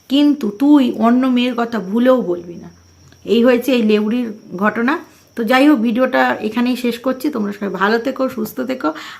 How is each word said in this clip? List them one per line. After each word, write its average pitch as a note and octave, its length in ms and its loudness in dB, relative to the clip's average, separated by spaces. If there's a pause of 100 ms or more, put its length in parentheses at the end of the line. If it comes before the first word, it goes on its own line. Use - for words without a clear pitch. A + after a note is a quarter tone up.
কিন্তু C#4 420 2
তুই C#4 480 4
অন্য A#3+ 280 2
মেয়ের B3 300 0
কথা A#3 220 -4
ভুলেও A#3 440 2
বলবি F3 320 -6
না।" E3+ 160 -18 (540)
এই A3+ 200 2
হয়েছে B3 280 2
এই A#3+ 100 2
লেউড়ির G#3+ 500 0 (240)
ঘটনা। A#3 420 -2 (380)
তো A#3 80 -4
যাই C4 240 4
হোক, D4 100 6
ভিডিওটা B3+ 600 0
এখানেই A#3+ 360 -2
শেষ A#3 220 -4
করছি। C4 320 -4
তোমরা G3+ 220 -4
সবাই G3+ 160 -8
ভালো G3 300 0
থেকো, C4 300 -4
সুস্থ A3 320 -8
থেকো। B3+ 320 -4 (280)